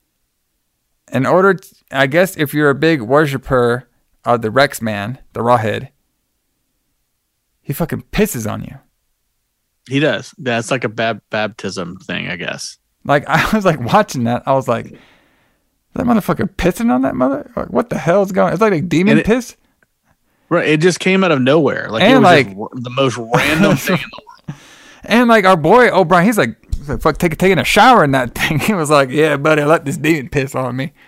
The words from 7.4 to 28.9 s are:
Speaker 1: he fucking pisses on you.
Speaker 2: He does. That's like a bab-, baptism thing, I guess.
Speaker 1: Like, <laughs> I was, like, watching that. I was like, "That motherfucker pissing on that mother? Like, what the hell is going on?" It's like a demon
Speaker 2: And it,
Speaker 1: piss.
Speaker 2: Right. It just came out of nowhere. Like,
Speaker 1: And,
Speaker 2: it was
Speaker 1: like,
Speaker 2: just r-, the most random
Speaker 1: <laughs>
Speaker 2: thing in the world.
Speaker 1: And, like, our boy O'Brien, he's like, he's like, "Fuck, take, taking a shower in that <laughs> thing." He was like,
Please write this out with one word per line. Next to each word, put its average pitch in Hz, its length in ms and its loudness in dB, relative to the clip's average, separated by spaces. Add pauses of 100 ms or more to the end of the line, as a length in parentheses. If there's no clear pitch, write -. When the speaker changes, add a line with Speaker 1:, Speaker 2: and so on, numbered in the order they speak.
Speaker 1:
he - 120 -10
fucking 131 380 -6
pisses 127 400 -2
on 107 120 -10
you. - 120 -16 (1120)
Speaker 2:
He 135 120 -4
does. 127 380 -2
That's 117 340 -4
like 127 120 -2
a 120 60 -4
bab-, 113 400 -4
baptism 98 680 -8
thing, 87 320 -10
I 90 60 -8
guess. - 420 -12 (260)
Speaker 1:
Like, 143 220 0
<laughs> - 20 -10
I 151 280 -2
was, 208 100 -2
like, 156 140 2
watching 135 460 0
that. 117 200 -4
I 139 80 0
was 131 140 -2
like, 113 240 -4 (1040)
"That - 120 -4
motherfucker 196 500 0
pissing 226 380 -2
on 254 100 0
that 269 120 -4
mother? 269 400 -2
Like, - 160 -8
what 233 180 -4
the - 80 -4
hell 180 240 0
is 196 100 -4
going 190 180 0
on?" - 40 -2
It's 170 80 -6
like 214 120 4
a 156 80 0
demon 180 320 2
Speaker 2:
And - 80 4
it, - 40 -6
Speaker 1:
piss. 240 300 -2 (920)
Speaker 2:
Right. 170 180 0
It 151 140 2
just 170 180 2
came 190 240 0
out 180 80 2
of 139 100 2
nowhere. 135 480 2
Like, - 140 -2
Speaker 1:
And, 226 100 6
Speaker 2:
it - 40 6
was 233 60 6
Speaker 1:
like, 160 240 6
Speaker 2:
just 98 120 -14
r-, 107 140 -10
the 123 180 -10
most 127 260 -2
random 143 600 0
Speaker 1:
<laughs> - 0 -
Speaker 2:
thing 180 200 -2
in - 60 -10
the 117 240 -16
world. - 320 -20 (440)
Speaker 1:
And, 233 260 2
like, 220 160 4
our 185 120 6
boy 196 340 4
O'Brien, 175 340 4
he's 220 120 2
like, 131 220 -2 (220)
he's 143 100 -10
like, 117 120 -6
"Fuck, 156 160 0
take, 160 200 -2
taking 185 220 2
a 110 60 0
shower 220 380 6
in 143 80 2
that 127 240 -2
<laughs> - 0 -
thing." - 240 -2
He - 140 0
was 160 160 -2
like, 139 200 4